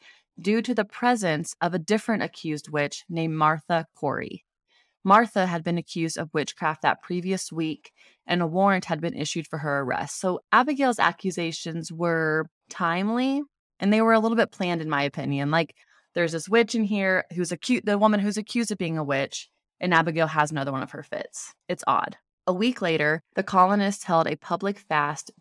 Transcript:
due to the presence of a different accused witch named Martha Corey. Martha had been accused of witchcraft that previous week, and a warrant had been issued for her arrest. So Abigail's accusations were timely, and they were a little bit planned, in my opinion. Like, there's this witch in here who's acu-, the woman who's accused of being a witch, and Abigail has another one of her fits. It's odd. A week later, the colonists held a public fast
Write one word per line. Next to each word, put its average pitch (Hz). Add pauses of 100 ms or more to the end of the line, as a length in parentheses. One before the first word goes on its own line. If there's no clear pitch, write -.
(400)
due 214
to 247
the 214
presence 202
of 170
a 180
different 208
accused -
witch 147
named 165
Martha 156 (100)
Corey. - (600)
Martha 202
had 170
been 170
accused 160
of 160
witchcraft 156
that -
previous 180
week, 160 (360)
and 175
a 170
warrant 185
had 160
been 170
issued 151
for 165
her 143
arrest. -
So 185 (100)
Abigail's 254
accusations 170
were 160 (240)
timely, 220 (380)
and 196
they 220
were 226
a 220
little 226
bit 226
planned, 175
in 160
my 143
opinion. 143
Like, 160 (380)
there's 170
this 165
witch 226
in 220
here 190
who's 170
acu-, 214
the 202
woman 214
who's 202
accused 220
of 196
being 160
a 151
witch, 139 (300)
and 180
Abigail 165
has 151
another 139
one 131
of -
her -
fits. - (120)
It's -
odd. - (280)
A 185
week 233
later, 160 (120)
the 190
colonists 196
held 165
a -
public 196
fast 147